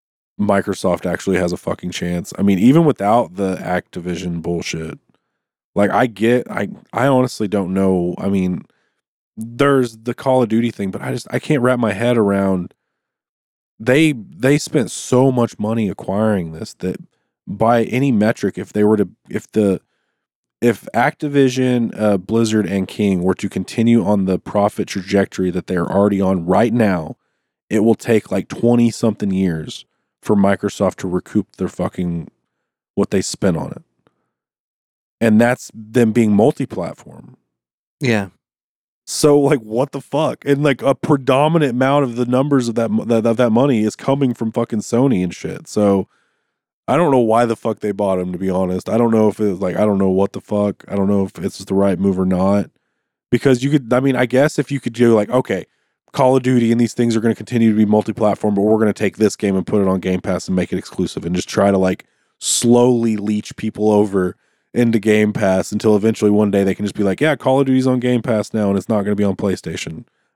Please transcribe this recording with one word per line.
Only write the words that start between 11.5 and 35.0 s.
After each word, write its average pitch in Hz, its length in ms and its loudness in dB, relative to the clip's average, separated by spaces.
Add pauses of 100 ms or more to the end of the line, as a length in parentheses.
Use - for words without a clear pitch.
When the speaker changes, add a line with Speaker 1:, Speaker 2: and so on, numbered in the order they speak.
Speaker 1:
wrap 123 180 2
my 110 140 0
head 120 240 0
around, 98 560 0 (1080)
they, 143 340 2
they 120 440 0
spent - 340 -4
so 131 400 2
much 123 280 0
money 110 300 -2
acquiring 95 640 -2
this - 240 -14
that 92 220 -8 (500)
by 113 380 2
any 131 260 0
metric, 104 460 0
if - 160 -10
they 104 100 2
were 107 140 4
to, 95 120 0 (200)
if - 220 -10
the, 101 300 0 (800)
if 117 340 0
Activision, 127 1040 0
uh, 104 180 2
Blizzard, 110 500 0
and 92 200 -4
King 98 360 0
were 92 120 0
to 98 140 -6
continue 113 540 0
on 101 220 0
the 92 140 0
profit 104 480 -2
trajectory 95 640 -2
that 87 160 -6
they're 90 220 -2
already 101 320 2
on 92 240 0
right 104 280 2
now, 95 440 0 (520)
it 107 120 0
will 110 140 4
take, - 360 0
like, 98 160 -2
twenty-something 117 840 0
years 87 540 -4 (380)
for 107 120 0
Microsoft 98 600 0
to - 120 -8
recoup 90 500 -4
their 92 100 -4
fucking, 87 600 -6 (680)
what 101 160 -2
they 98 100 0
spent - 340 -2
on 78 160 -8
it. - 120 -16 (1400)